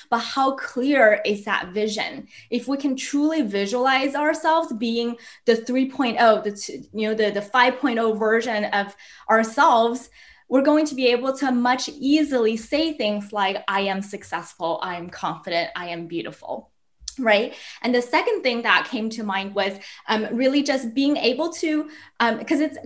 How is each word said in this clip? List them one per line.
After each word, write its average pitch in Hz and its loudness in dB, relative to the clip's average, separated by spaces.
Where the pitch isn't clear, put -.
but 233 0
how 269 0
clear 247 4
is 214 -2
that 190 -2
vision? 214 -4
If 240 -4
we 269 -2
can 277 -2
truly 302 0
visualize 247 0
ourselves 320 0
being 233 -2
the 233 6
three 247 0
point 247 -2
oh, 220 6
the 208 -4
t-, - -10
you 214 -2
know, 220 -2
the, 214 2
the 202 -2
five 254 2
point 240 0
oh 226 0
version 220 0
of 202 -2
ourselves, 233 4
we're 269 4
going 302 4
to 294 -4
be 254 2
able 247 2
to 269 0
much 247 2
easily 269 2
say 302 -2
things 208 -4
like, 196 0
"I 196 0
am 196 -2
successful, 170 -8
I 180 -6
am 175 -10
confident, 170 -4
I 175 -10
am 170 -8
beautiful." - -10
Right? 220 2
And 240 0
the 247 2
second 381 0
thing 240 0
that 208 2
came 220 -4
to 220 -8
mind 196 -4
was, 196 0
um, 214 0
really 262 2
just 262 -2
being 277 2
able 269 0
to, 311 -2
um, 226 0
'cause 311 0
it's, 302 -2